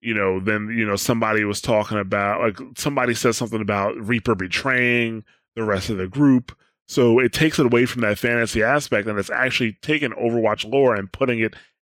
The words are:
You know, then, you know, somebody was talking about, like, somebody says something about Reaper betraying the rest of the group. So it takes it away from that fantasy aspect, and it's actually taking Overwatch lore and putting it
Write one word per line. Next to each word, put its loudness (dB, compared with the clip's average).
You -4
know, 0
then, -2
you 0
know, 0
somebody 0
was -2
talking 0
about, -2
like, -2
somebody 0
says 0
something -4
about 0
Reaper 0
betraying 0
the -6
rest -2
of -2
the -4
group. 2
So 4
it 2
takes 0
it 4
away 4
from -6
that 0
fantasy 0
aspect, 0
and -4
it's -6
actually -2
taking -2
Overwatch -2
lore 4
and -6
putting -2
it 0